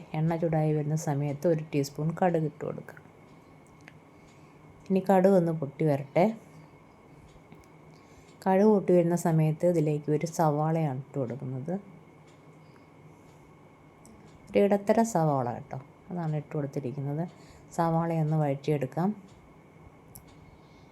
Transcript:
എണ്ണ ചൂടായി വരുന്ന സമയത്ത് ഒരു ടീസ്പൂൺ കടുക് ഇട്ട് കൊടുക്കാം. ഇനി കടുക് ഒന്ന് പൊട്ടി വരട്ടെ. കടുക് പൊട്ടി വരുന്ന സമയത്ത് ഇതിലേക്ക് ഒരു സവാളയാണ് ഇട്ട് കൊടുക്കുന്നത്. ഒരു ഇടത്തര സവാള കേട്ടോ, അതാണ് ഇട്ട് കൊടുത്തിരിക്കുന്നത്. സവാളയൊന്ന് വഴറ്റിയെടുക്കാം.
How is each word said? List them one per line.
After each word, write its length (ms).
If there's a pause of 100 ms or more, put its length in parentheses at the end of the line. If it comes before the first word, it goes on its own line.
(180)
എണ്ണ 240
ചൂടായി 340
വരുന്ന 220 (100)
സമയത്ത് 440
ഒരു 200
ടീസ്പൂൺ 480
കടുക് 300
ഇട്ട് 160
കൊടുക്കാം. 340 (1900)
ഇനി 200
കടുക് 300
ഒന്ന് 220
പൊട്ടി 280
വരട്ടെ. 360 (2250)
കടുക് 300
പൊട്ടി 220
വരുന്ന 280
സമയത്ത് 480
ഇതിലേക്ക് 340 (100)
ഒരു 80 (120)
സവാളയാണ് 680
ഇട്ട് 200
കൊടുക്കുന്നത്. 500 (2750)
ഒരു 160
ഇടത്തര 340 (140)
സവാള 340 (100)
കേട്ടോ, 200 (320)
അതാണ് 320
ഇട്ട് 140
കൊടുത്തിരിക്കുന്നത്. 720 (500)
സവാളയൊന്ന് 600 (100)
വഴറ്റിയെടുക്കാം. 640 (1800)